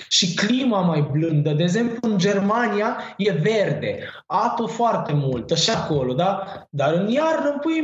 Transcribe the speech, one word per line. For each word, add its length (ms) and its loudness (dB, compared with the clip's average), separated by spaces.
Și 240 2
clima 480 2
mai 300 2
blândă, 420 2
de 100 0
exemplu, 480 0
în 60 2
Germania 800 0
e 140 0
verde, 680 0
apă 400 0
foarte 500 0
multă 400 0
și 140 0
acolo, 440 0
da? 300 0
Dar 240 0
în 140 0
iarnă, 460 0
în 80 -4
puii 220 0